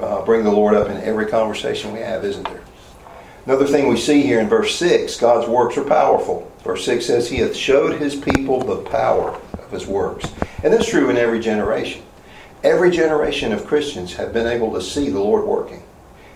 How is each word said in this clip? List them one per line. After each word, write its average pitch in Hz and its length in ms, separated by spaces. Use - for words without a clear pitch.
uh, 104 240
bring 113 200
the 104 80
Lord 104 220
up 101 140
in 98 100
every 107 280
conversation 110 680
we 113 80
have, 104 240
isn't 92 200
there? - 180
Another 135 200
thing 139 220
we 110 100
see 147 240
here 117 180
in 104 80
verse 107 260
six, 165 440
God's 117 300
works 127 280
are 143 80
powerful. 113 680
Verse - 220
six 120 220
says, - 220
"He 131 100
hath 104 160
showed 151 460
his 143 160
people 135 440
the 101 300
power - 480
of - 120
his - 160
works." 95 380
And 156 100
that's 226 160
true 139 220
in 120 80
every 117 220
generation. 107 640
Every 170 280
generation 147 640
of - 140
Christians 143 480
have - 180
been 117 140
able 117 260
to - 80
see 143 300
the 98 100
Lord 104 240
working - 380